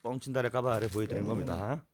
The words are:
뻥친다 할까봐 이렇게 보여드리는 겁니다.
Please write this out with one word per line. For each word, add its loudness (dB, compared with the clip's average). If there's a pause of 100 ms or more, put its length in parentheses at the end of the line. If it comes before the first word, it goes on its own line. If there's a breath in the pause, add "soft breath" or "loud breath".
뻥친다 -2
할까봐 2
이렇게 0
보여드리는 0
겁니다. -2